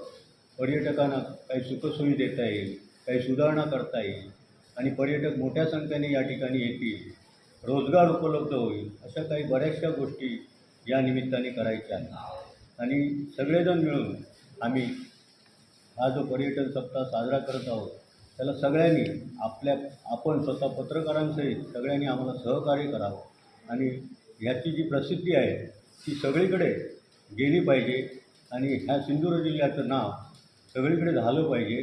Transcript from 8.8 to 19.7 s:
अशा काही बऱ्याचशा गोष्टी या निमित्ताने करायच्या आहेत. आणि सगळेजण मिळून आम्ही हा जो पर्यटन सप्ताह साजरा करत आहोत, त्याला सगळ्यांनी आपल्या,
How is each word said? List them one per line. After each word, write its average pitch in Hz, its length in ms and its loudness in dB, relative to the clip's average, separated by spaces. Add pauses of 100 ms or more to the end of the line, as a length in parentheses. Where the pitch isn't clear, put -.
अशा - 200 -6
काही 151 200 -2
बऱ्याचशा 151 460 0
गोष्टी 135 460 -4 (500)
या 127 160 2
निमित्ताने 127 480 0
करायच्या 110 480 -2
आहेत. - 840 -12
आणि 143 460 0 (120)
सगळेजण 170 420 4
मिळून 135 360 0 (460)
आम्ही 123 220 2 (1120)
हा 127 120 2
जो 139 140 0
पर्यटन 135 480 -2
सप्ताह 131 320 -4
साजरा 123 360 0
करत 127 280 -6
आहोत, 107 220 -4 (480)
त्याला 135 160 -2
सगळ्यांनी 156 500 6 (360)
आपल्या, 135 360 0 (300)